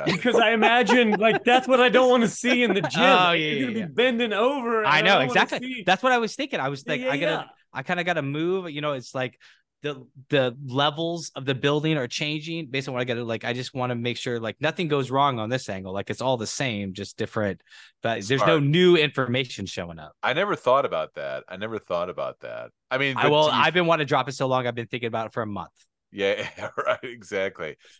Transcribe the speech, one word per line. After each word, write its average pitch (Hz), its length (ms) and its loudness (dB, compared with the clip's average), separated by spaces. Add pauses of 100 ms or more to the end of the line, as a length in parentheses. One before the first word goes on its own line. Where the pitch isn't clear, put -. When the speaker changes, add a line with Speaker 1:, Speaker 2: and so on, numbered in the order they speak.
Speaker 1:
yeah. 175 80 0
Speaker 2:
because 233 240 2
I 226 120 4
imagine, 233 680 4
like, 214 260 2
that's 247 240 4
what 254 120 4
I 254 100 6
don't 254 200 6
wanna 240 180 6
see 247 360 2
in 208 100 2
the 196 80 0
Speaker 3:
<laughs> 202 80 -2
Speaker 2:
gym. 165 140 0
Speaker 3:
Oh, 180 280 6
Speaker 2:
Like, 170 80 2
Speaker 3:
yeah, 156 80 -2
Speaker 2:
you're 147 120 -2
Speaker 3:
yeah, 131 80 0
Speaker 2:
gonna 208 120 -4
Speaker 3:
yeah. 180 60 -4
Speaker 2:
be 147 80 -10
bending 233 400 0
over, 233 500 0
and 147 80 2
Speaker 3:
I 151 80 6
Speaker 2:
I - 40 2
Speaker 3:
know, 185 160 6
Speaker 2:
don't 131 80 2
wanna 185 120 2
Speaker 3:
exactly. 226 220 0
Speaker 2:
see 247 240 -10
Speaker 3:
That's 185 180 2
what 254 80 4
I 247 60 4
was 226 180 -2
thinking. 262 240 -6
I 135 100 0
was 139 180 -10
Speaker 2:
Yeah, 160 60 -2
Speaker 3:
like, 147 80 -4
Speaker 2:
yeah, 127 100 -2
Speaker 3:
I 143 60 -2
gotta, 156 160 -2
Speaker 2:
yeah. 156 120 -6 (280)
Speaker 3:
I 135 100 -8
kinda 175 200 -4
gotta 170 180 -2
move. 165 480 -4
You 147 120 -10
know, 147 120 -2
it's 127 220 -10
like 127 240 -6 (420)
the, 135 240 -8 (240)
the 127 260 2 (100)
levels 151 720 -2
of 135 100 -10
the 135 100 0
building 151 420 0
are 123 100 -2
changing 156 600 -6
based 131 200 -6
on 135 60 -8
what 123 80 -2
I - 40 0
gotta, 120 180 -2
like, 113 200 -4
I 120 100 -2
just 127 200 -8
wanna 123 220 -2
make 117 220 -4
sure, 120 220 -4
like, 110 220 -8
nothing 160 260 -2
goes 139 240 0
wrong 135 280 2
on 107 100 -4
this 127 200 -4
angle. 95 240 -8
Like, 98 160 -6
it's 104 120 -6
all 127 160 0
the 107 100 -6
same, 104 460 -4
just 98 240 -12
different. 104 440 -4 (420)
But 113 240 -4
there's 131 180 2
no 165 120 4
Speaker 1:
Smart. 143 60 2
Speaker 3:
new 175 340 6
information 131 680 -2
showing 87 340 -10
up. 78 140 -16 (100)
Speaker 1:
I 120 100 0
never 185 220 -2
thought 131 300 2
about 80 300 -4
that. 67 320 -8
I 92 100 -14
never 107 220 -8
thought 90 300 -4
about 69 320 -8
that. 58 300 -14 (180)
I 127 80 -2
mean, 135 200 0
Speaker 3:
I, 123 60 0
Speaker 1:
but 147 80 4
Speaker 3:
well, 151 180 4
Speaker 1:
do 117 80 0
you 139 60 4
Speaker 3:
I've 160 100 2
been 175 140 2
wanting 156 180 2
to 135 40 -10
drop 139 200 0
it 135 40 -8
so 135 140 -2
long. 127 200 0
I've 117 80 -4
been 120 120 -8
thinking 120 200 -6
about 113 200 -4
it - 60 -16
for 123 100 -6
a 107 40 -6
month. 95 240 -10 (420)
Speaker 1:
Yeah, 101 320 -2 (280)
<laughs> - 40 -10
right, 143 260 -2
exactly. 98 760 -8 (220)